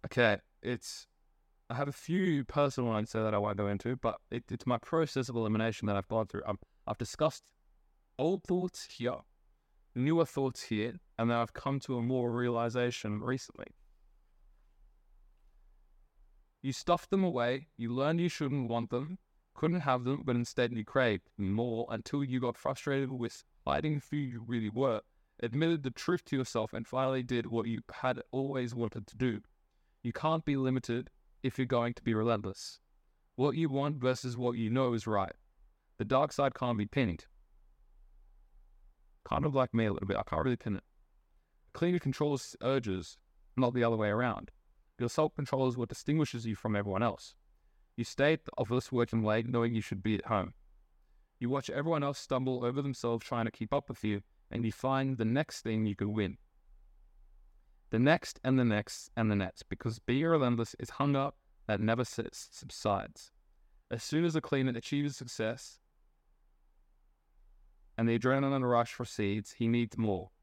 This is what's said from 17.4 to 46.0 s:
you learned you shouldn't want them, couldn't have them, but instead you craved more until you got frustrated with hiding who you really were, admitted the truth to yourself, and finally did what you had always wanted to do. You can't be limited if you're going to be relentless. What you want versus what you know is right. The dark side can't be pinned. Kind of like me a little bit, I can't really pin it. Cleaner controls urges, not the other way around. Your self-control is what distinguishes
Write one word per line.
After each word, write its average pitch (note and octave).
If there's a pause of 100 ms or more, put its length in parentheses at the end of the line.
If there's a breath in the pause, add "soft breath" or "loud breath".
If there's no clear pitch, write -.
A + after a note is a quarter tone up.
you A#2
learned D3+
you F3
shouldn't C3+
want A#2
them, D3 (360)
couldn't E3+
have B2+
them, C3+
but B2
instead A#2+
you A2+
craved A#2 (100)
more A2+
until A2+
you B2+
got A#2+
frustrated C#3
with A#2+ (240)
hiding D3
who C#3+
you B2
really A2+
were, A#2 (420)
admitted D3+
the C3
truth -
to C#3
yourself, A2+
and A2+
finally C3
did A#2+
what A#2
you A2+ (100)
had B2+ (100)
always C3
wanted A#2
to -
do. A2+ (600)
You A#2+
can't D#3+
be C#3+
limited C3 (340)
if C3
you're B2+
going A#2+
to -
be A#2
relentless. G#2+ (560)
What C3+
you D#3+
want C#3
versus B2
what A#2+
you A2+
know B2
is A2
right. G2+ (640)
The G#2
dark -
side C#3
can't A#2+
be G#2
pinned. G2+ (2000)
Kind D3
of C#3+
like C3
me A2+
a G#2
little F#2+
bit, G2
I G#2+
can't D#2+
really B2
pin G#2
it. - (880)
Cleaner F3
controls C#3+
urges, A2+ (400)
not B2
the B2
other A#2
way G#2+
around. A2+ (460)
Your A#2+
self-control C#3
is B2
what A#2
distinguishes C#3